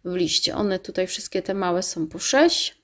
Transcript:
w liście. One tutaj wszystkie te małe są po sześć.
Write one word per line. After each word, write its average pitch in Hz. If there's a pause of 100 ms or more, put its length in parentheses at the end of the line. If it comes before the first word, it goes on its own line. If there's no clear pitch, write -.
w 180
liście. -
One 196
tutaj -
wszystkie -
te 196
małe 185
są 165
po -
sześć. -